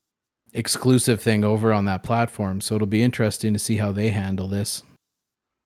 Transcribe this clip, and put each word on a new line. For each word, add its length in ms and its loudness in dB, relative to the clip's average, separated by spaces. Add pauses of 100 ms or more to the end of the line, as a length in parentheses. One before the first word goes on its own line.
(540)
exclusive 680 2
thing 220 2
over 300 2
on 120 2
that 160 -2
platform, 600 -2
so 140 -4
it'll 120 0
be 160 2
interesting 480 0
to 80 0
see 160 -2
how 160 0
they 180 0
handle 380 -2
this. 360 -4 (840)